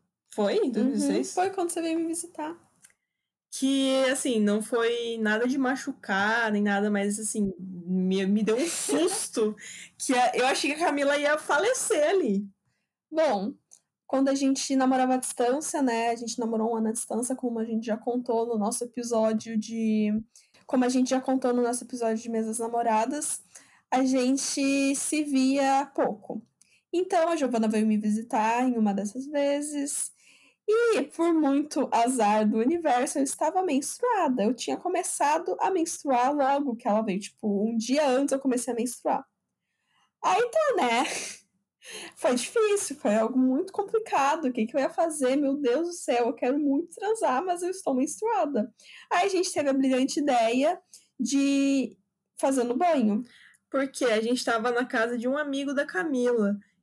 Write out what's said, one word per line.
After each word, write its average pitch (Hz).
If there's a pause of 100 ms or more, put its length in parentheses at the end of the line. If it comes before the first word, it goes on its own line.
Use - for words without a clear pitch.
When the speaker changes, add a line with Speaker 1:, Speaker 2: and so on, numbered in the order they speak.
(340)
Speaker 1:
Foi? 208
Em 392
dois 214
mil 262
e -
dezesseis? 277
Speaker 2:
Uhum. -
Foi 370
quando 359
você 330
veio 330
me 330
visitar. 330 (1040)
Speaker 1:
Que, 269
assim, 262
não 208
foi 233
nada 214
de 269
machucar, 226
nem 208
nada, 208
mas, 202
assim, 214
me, 185
me 208
deu 220
um 302
susto 277 (220)
<laughs> -
que -
a, 247
eu 247
achei 285
que 302
a 339
Camila 285
ia 294
falecer 302
ali. 220 (640)
Speaker 2:
Bom, 285 (520)
quando 269
a 269
gente 269
namorava 262
à -
distância, 254
né, 233
a 233
gente 233
namorou 226
um 226
ano 220
à -
distância, 233
como 247
a 226
gente 226
já 220
contou 240
no 233
nosso 220
episódio 226
de, 214 (560)
como 254
a 247
gente 254
já 262
contou 262
no 247
nosso 240
episódio 226
de 233
Mesas 220
Namoradas, 233 (480)
a 254
gente 269
se 302
via 269 (100)
pouco. - (480)
Então, 349
a 339
Giovana 247
veio 214
me 214
visitar 220
em 240
uma 214
dessas 208
vezes, 285 (580)
e 453
por 339
muito 285
azar 220
do 214
universo, 277
eu 269
estava 330
menstruada. 302
Eu 226
tinha -
começado 349
a 381
menstruar 285
logo 277
que 226
ela 220
veio, 202
tipo, 202
um 233
dia 254
antes 269
eu 269
comecei 247
a -
menstruar. 247 (960)
Aí 392 (100)
tá, 587
né? 247 (1120)
Foi 262
difícil, 403
foi 208
algo 233
muito 254
complicado. 359
O 254
que 226
que -
eu 277
ia 302
fazer? 302
Meu 277
Deus 285
do 349
céu, 247
eu -
quero 269
muito 285
transar, 392
mas 349
eu 349
estou 370
menstruada. 294 (400)
Aí -
a 403
gente 381
teve 294
a 269
brilhante 269
ideia 262 (400)
de 277 (400)
fazer 269
no 247
banho. 262 (460)
Speaker 1:
Porque 269
a 220
gente 240
tava 233
na 240
casa 240
de 226
um 269
amigo 285
da 277
Camila. 247 (260)